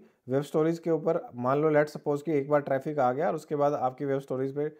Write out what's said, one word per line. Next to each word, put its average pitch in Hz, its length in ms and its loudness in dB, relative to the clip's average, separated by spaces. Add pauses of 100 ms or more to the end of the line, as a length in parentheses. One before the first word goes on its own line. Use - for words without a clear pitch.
(280)
वेब 135 140 0
स्टोरीज 165 360 0
के 170 120 -4
ऊपर 165 440 0
मान 127 240 2
लो, 156 100 4
लेट्स 151 240 4
सपोज 147 300 -4
कि 165 100 -4
एक 143 160 0
बार 147 120 4
ट्रैफिक 143 380 -2
आ 127 140 4
गया 156 160 -2
और 190 60 -2
उसके 156 220 -6
बाद 143 160 2
आपकी 131 320 -2
वेब 139 140 0
स्टोरीज 135 360 -4
पे 147 140 -2 (120)